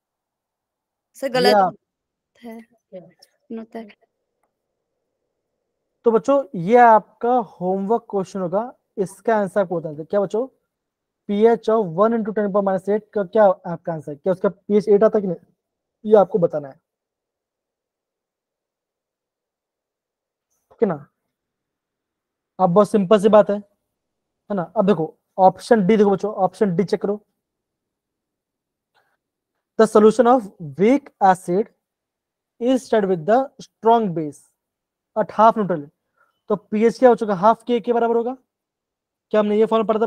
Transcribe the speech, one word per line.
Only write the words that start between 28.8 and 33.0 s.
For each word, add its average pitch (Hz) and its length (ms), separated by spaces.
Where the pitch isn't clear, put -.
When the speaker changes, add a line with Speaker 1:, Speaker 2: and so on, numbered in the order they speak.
Speaker 2:
the 220 80
solution 220 400
of 240 200
weak 247 260
acid 180 400
is 254 240
studded 208 260